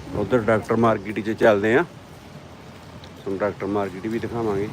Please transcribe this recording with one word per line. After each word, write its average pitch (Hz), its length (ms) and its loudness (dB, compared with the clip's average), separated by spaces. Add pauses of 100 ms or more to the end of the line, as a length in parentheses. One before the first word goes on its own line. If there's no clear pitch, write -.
(160)
ਉੱਧਰ 104 220 2
ਡਾਕਟਰ 110 380 2
ਮਾਰਕੀਟ 110 440 2
'ਚ 104 100 -4
ਚੱਲਦੇ 107 440 4
ਆ, 175 80 4
ਤੁਹਾਨੂੰ - 1600 -12
ਡਾਕਟਰ 98 280 -2
ਮਾਰਕੀਟ 98 400 -2
ਵੀ 113 120 -2
ਦਿਖਾਵਾਂਗੇ। 107 540 -2